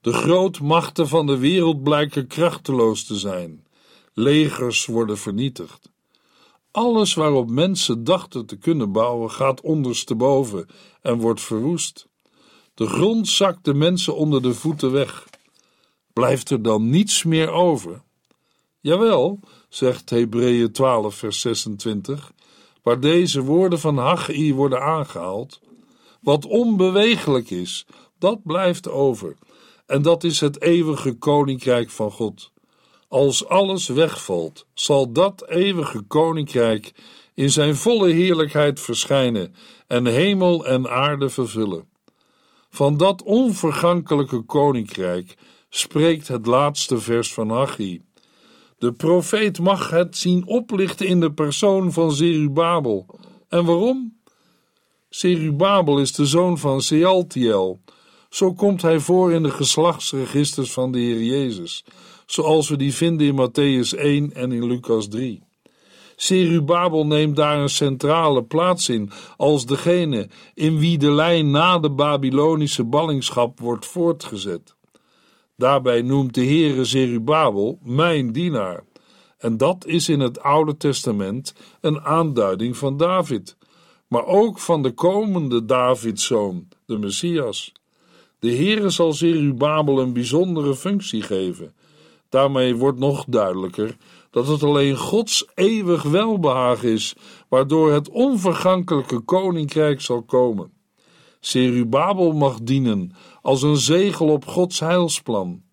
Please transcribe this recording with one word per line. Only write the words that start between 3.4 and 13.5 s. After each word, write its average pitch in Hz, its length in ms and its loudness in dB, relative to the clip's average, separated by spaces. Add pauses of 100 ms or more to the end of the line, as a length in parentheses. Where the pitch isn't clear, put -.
Legers 135 760 0
worden 113 320 -2
vernietigd. 110 720 -8 (800)
Alles 220 440 0
waarop 143 360 2
mensen 135 540 0
dachten 143 420 -2
te 101 100 -16
kunnen 135 360 -2
bouwen, 113 380 -2
gaat 135 300 -2
ondersteboven 127 1040 0 (360)
en 120 160 -2
wordt 113 220 0
verwoest. 135 680 -6 (680)
De 113 120 -4
grond 214 420 0
zakt 190 360 0